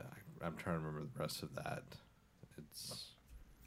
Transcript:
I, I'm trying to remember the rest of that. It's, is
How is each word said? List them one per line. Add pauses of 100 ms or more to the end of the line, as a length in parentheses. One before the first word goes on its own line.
(420)
I,
I'm
trying
to
remember
the
rest
of
that. (760)
It's,
is (640)